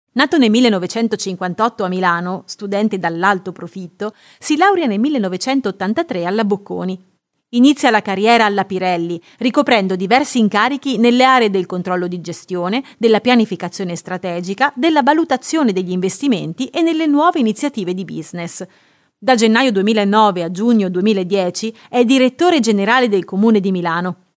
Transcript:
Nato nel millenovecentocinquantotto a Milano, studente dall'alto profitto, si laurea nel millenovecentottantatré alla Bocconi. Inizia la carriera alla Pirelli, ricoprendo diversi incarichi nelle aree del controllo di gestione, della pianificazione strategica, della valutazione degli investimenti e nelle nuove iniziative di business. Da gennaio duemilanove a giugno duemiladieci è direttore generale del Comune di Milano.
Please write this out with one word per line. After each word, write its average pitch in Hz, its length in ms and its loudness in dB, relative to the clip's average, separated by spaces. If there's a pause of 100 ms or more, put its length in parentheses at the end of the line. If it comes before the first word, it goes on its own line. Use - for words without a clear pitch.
(120)
Nato 269 240 2
nel 247 140 4
millenovecentocinquantotto 214 1300 -2
a 185 60 -2
Milano, 180 560 -2
studente 202 540 -4
dall'alto 180 540 -2
profitto, 180 600 -12 (260)
si 302 200 0
laurea 359 260 2
nel 208 160 0
millenovecentottantatré 214 1300 -2
alla 208 180 0
Bocconi. 185 680 -6 (420)
Inizia 262 360 4
la 220 120 2
carriera 214 440 2
alla 202 180 0
Pirelli, 180 560 -4 (180)
ricoprendo 220 560 0
diversi 226 460 0
incarichi 233 580 0
nelle 240 240 4
aree 254 280 4
del 185 160 -2
controllo 180 420 -4
di 180 120 -8
gestione, 175 640 -6 (160)
della 220 220 4
pianificazione 196 760 0
strategica, 180 800 -4
della 294 300 2
valutazione 294 680 0
degli 180 200 -4
investimenti 185 760 -2
e 339 160 -4
nelle 330 240 0
nuove 311 320 2
iniziative 220 560 -2
di 190 100 -8
business. 165 600 -10 (520)
Da 254 200 2
gennaio 233 340 4
duemilanove 202 720 2
a 165 80 -6
giugno 208 380 0
duemiladieci 185 840 -2 (160)
è 247 160 2
direttore 262 540 2
generale 226 500 2
del 196 160 0
Comune 208 360 2
di 190 100 0
Milano. 175 460 -4 (240)